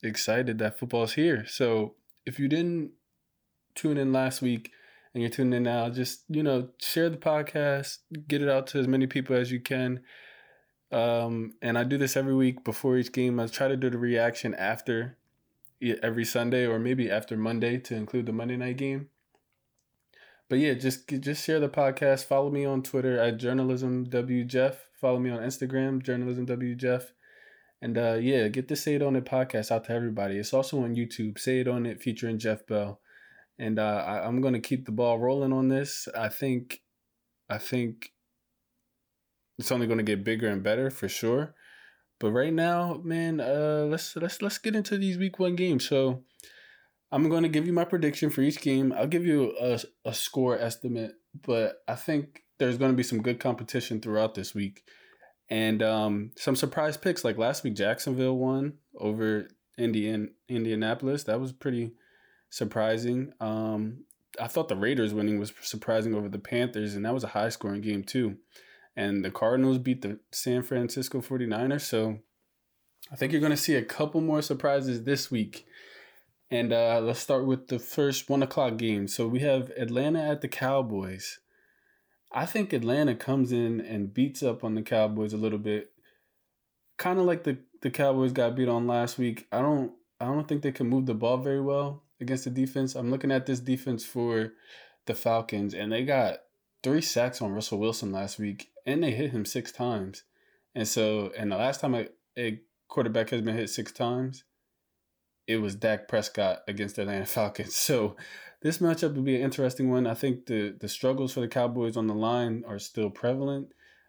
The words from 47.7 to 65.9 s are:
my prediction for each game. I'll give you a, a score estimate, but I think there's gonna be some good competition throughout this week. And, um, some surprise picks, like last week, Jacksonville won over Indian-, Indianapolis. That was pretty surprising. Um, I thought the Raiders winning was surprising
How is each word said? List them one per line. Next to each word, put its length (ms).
my 120
prediction 440
for 120
each 200
game. 320
I'll 140
give 180
you 340
a, 200
a 80
score 440
estimate, 560
but 420
I 80
think 480
there's 200
gonna 160
be 100
some 180
good 180
competition 640
throughout 320
this 220
week. 280
And, 340
um, 540
some 180
surprise 420
picks, 260
like 140
last 260
week, 120
Jacksonville 640
won 380
over 520
Indian-, 540
Indianapolis. 760
That 180
was 100
pretty 400
surprising. 920
Um, 640
I 80
thought 220
the 60
Raiders 380
winning 260
was 120
surprising 520